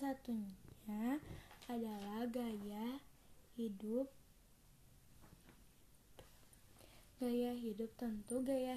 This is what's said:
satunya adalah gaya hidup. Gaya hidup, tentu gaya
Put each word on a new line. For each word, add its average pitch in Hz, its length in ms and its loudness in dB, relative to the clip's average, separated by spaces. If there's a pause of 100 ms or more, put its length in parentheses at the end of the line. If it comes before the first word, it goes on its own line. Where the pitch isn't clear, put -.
satunya 226 1200 0 (480)
adalah 220 560 0
gaya 226 720 0 (560)
hidup. 226 560 2 (3000)
Gaya 240 320 6
hidup, 226 480 0
tentu 233 400 2
gaya 254 360 4